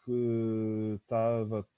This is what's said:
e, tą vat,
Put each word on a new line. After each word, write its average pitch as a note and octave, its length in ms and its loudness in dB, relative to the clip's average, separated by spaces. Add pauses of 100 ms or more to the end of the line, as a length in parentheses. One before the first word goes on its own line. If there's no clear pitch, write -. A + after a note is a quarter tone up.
e, A2 1040 0
tą A2+ 180 2 (220)
vat, G#2+ 320 -4